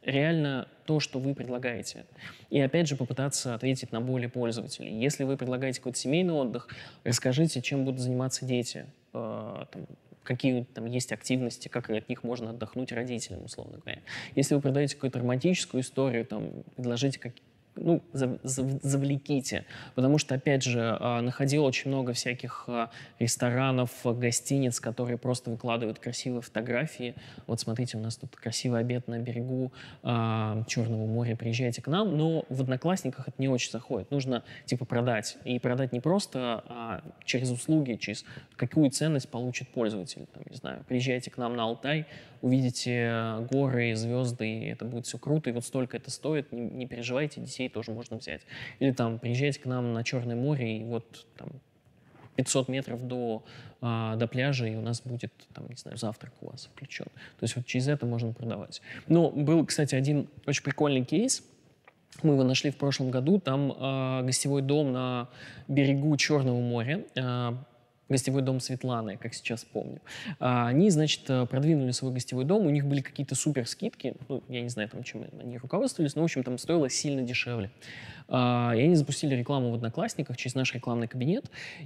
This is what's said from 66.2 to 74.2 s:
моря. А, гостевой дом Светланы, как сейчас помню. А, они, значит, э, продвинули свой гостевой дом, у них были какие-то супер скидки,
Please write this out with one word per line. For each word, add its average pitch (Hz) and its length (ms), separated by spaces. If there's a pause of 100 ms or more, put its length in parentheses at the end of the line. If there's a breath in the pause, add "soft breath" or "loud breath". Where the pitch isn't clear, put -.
моря. 120 460 (100)
А, 123 480 (460)
гостевой 135 340
дом 131 160
Светланы, 117 580
как 117 160
сейчас - 300
помню. - 360 (400 loud breath)
А, 123 280
они, 170 240
значит, 151 380
э, 127 180
продвинули 139 440
свой 127 200
гостевой 127 320
дом, 190 240
у - 20
них 143 160
были 139 160
какие-то - 320
супер 131 320
скидки, - 480 (140)